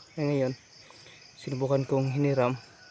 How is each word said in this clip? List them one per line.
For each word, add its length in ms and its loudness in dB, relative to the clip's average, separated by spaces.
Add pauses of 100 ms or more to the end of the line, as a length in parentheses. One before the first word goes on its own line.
(180)
Kaya 80 -2
ngayon, 280 0 (840)
sinubukan 480 -2
kong 320 0
hiniram. 400 2 (340)